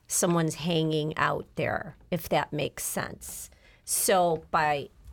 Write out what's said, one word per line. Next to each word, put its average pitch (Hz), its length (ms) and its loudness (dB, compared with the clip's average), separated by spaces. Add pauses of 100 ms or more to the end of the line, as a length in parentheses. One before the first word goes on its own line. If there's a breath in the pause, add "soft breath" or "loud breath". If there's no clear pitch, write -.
someone's 170 480 2
hanging 156 640 0
out 151 280 0 (100)
there, - 400 -2 (160)
if - 180 -4
that 151 240 0
makes 151 300 -4
sense. - 680 -8 (360 soft breath)
So 175 640 2
by, 151 380 0 (240)